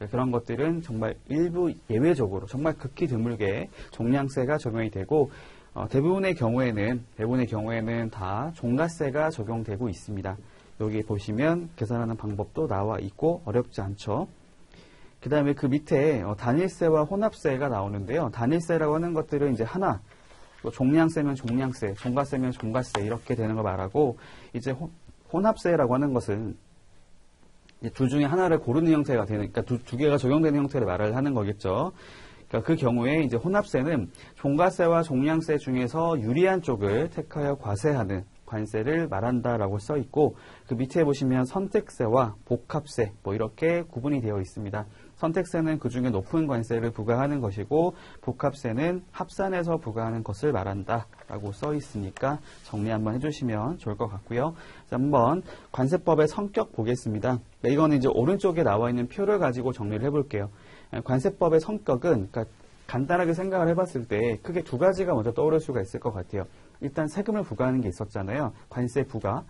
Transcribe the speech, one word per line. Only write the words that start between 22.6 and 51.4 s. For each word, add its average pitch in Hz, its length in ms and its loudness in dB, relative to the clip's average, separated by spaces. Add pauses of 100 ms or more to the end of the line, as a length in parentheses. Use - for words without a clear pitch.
이렇게 117 340 -4
되는 110 200 -2
걸 110 100 0
말하고, 98 520 0 (360)
이제 123 180 -4
혼-, 143 200 -8 (420)
혼합세라고 165 600 4
하는 139 200 2
것은 110 440 -2 (1200)
이제 117 80 -4
둘 131 200 0
중에 143 140 2
하나를 165 360 4
고르는 160 320 2
형태가 139 340 2
되는, 104 260 -2
그러니까 117 100 -2
두, 120 220 -2
두 - 140 -8
개가 143 200 4
적용되는 143 400 4
형태를 139 300 0
말을 104 280 0
하는 139 180 0
거겠죠. 107 580 0 (560)
그러니까 113 200 -2
그 160 80 4
경우에 127 480 2
이제 120 140 0
혼합세는 156 720 0 (240)
종가세와 170 680 4
종량세 156 540 2
중에서 143 600 0
유리한 170 420 2
쪽을 117 480 0
택하여 143 460 -4
과세하는 104 680 0 (260)
관세를 113 580 -2
말한다라고 113 720 0
써 151 200 -2
있고, 147 380 2 (320)
그 - 60 -2
밑에 131 300 2
보시면 135 420 2
선택세와 131 880 0 (100)
복합세 120 640 -2 (120)
뭐 98 120 -2
이렇게 156 480 0
구분이 139 380 -2
되어 104 200 0
있습니다. 104 440 -6 (320)
선택세는 165 600 0
그 123 100 -2
중에 127 200 0
높은 135 380 0
관세를 117 440 0
부과하는 123 500 0
것이고, 120 520 0 (280)
복합세는 135 880 -2
합산해서 180 680 -2
부과하는 113 460 -4
것을 123 280 -2
말한다라고 101 1000 -4